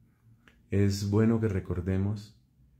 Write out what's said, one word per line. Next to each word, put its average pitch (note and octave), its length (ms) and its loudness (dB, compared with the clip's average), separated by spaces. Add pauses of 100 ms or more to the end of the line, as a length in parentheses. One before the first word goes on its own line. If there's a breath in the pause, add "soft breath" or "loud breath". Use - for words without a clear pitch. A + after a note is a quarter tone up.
(720 soft breath)
Es G2+ 380 0
bueno A2 300 4
que A2 80 0
recordemos F#2+ 920 -4 (420)